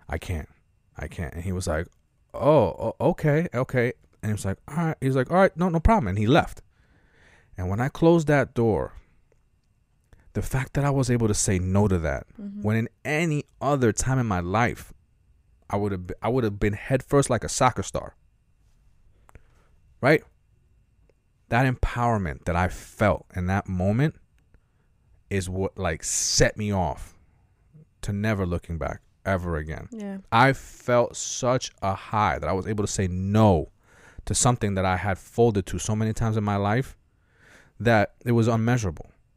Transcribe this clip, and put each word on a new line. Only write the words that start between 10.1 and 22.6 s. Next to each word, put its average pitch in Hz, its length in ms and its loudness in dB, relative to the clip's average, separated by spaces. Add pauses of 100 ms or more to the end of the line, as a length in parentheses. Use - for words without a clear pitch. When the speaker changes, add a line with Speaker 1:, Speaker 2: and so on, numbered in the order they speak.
Speaker 1:
the 107 80 -4
fact 131 320 -4
that 139 100 0
I 143 60 2
was 135 220 0
able 113 160 2
to 104 60 2
say 95 260 0
no 95 280 2
to 95 120 2
that, 73 260 -4 (160)
Speaker 2:
Mm-hmm. 202 220 -12
Speaker 1:
when 107 140 0
in 113 120 -2 (160)
any 151 380 0 (180)
other 131 300 2
time 131 260 0
in 123 80 0
my 98 140 0
life, 95 540 -2 (760)
I 101 80 -4
would 101 140 -2
have, 90 200 -8 (100)
I 107 80 -2
would 127 140 0
have 104 160 -2
been 104 140 2
head 131 300 -2
first 139 260 2
like 117 140 0
a 76 60 -6
soccer 123 340 0
star. - 320 -10 (1900)
Right? 147 220 4 (1300)
That 127 220 2
empowerment 113 760 -2
that 85 100 -2
I 87 120 2